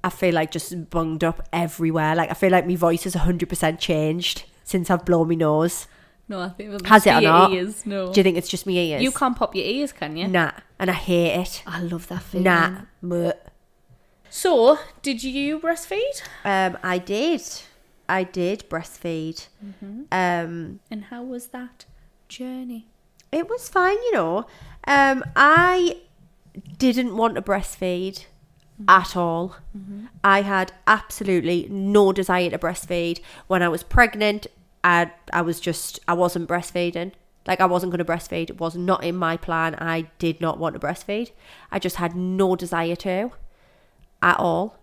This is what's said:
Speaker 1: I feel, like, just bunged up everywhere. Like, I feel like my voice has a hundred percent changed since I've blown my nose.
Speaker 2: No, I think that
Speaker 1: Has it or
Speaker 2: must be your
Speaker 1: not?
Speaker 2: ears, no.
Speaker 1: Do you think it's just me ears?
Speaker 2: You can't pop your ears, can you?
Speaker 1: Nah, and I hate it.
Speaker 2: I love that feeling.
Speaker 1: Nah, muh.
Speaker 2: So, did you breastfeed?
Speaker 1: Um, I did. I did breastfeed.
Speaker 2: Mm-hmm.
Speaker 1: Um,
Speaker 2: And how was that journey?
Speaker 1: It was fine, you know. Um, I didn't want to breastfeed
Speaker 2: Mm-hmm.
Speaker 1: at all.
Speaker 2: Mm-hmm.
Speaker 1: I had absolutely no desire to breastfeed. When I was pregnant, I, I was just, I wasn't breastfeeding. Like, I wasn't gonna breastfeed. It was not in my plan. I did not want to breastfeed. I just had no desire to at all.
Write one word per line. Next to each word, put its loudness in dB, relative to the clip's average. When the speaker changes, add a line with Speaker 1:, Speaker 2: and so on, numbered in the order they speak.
Speaker 1:
I -2
feel, 0
like, 0
just -8
bunged -2
up -2
everywhere. 0
Like, 0
I -4
feel 2
like 4
my 0
voice 2
has -6
a -2
hundred 2
percent -2
changed -2
since -2
I've 2
blown 4
my 2
nose. 0
Speaker 2:
No, -8
I -6
think -14
that -10
Speaker 1:
Has 10
it 8
or 6
Speaker 2:
must 6
be 6
your 8
Speaker 1:
not? 8
Speaker 2:
ears, -4
no. -4
Speaker 1:
Do 6
you 6
think 4
it's -6
just -6
me 0
ears? 0
Speaker 2:
You 0
can't 0
pop -2
your -2
ears, -4
can -10
you? -4
Speaker 1:
Nah, 2
and -2
I -2
hate 0
it. -8
Speaker 2:
I -10
love -8
that -8
feeling. -4
Speaker 1:
Nah, 2
muh. -2
Speaker 2:
So, 4
did -4
you -4
breastfeed? -4
Speaker 1:
Um, 0
I -2
did. -2
I 0
did -4
breastfeed. -8
Speaker 2:
Mm-hmm. -16
Speaker 1:
Um, -4
Speaker 2:
And -12
how -16
was -12
that -16
journey? -12
Speaker 1:
It -2
was -8
fine, 2
you -2
know. 0
Um, 4
I 6
didn't 0
want 2
to -4
breastfeed -4
Speaker 2:
Mm-hmm. 2
Speaker 1:
at 6
all. -2
Speaker 2:
Mm-hmm. -14
Speaker 1:
I 6
had 0
absolutely 0
no 4
desire 0
to -6
breastfeed. -4
When 2
I 2
was -2
pregnant, 2
I, 4
I 0
was -2
just, -6
I 0
wasn't 0
breastfeeding. -4
Like, -2
I 6
wasn't 0
gonna -2
breastfeed. -6
It -14
was -4
not -2
in -4
my -2
plan. -4
I -4
did -2
not -4
want -4
to -12
breastfeed. -6
I -4
just -4
had -4
no 0
desire -4
to -4
at -4
all. -4